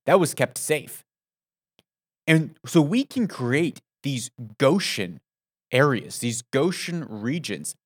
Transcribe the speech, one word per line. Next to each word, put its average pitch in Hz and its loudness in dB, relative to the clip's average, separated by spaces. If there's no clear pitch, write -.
that 185 6
was 165 0
kept - -2
safe. - -4
And 160 4
so - 4
we 175 2
can 254 -2
create 135 -2
these 117 -4
Goshen 101 2
areas, 131 2
these 117 -4
Goshen 170 -2
regions 107 -6